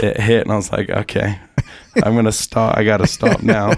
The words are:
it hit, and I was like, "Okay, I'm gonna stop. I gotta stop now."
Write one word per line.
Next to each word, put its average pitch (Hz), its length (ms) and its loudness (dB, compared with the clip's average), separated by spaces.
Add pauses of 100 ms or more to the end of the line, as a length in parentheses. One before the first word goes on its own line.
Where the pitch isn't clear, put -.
it 104 180 0
hit, 113 220 4
and - 100 -4
I 107 40 0
was 101 160 -4
like, 101 160 -2
"Okay, 104 500 -4 (640)
I'm 110 120 2
gonna 113 180 2
stop. - 460 -2
I 110 60 2
gotta 107 240 2
stop - 340 0
now." 107 360 2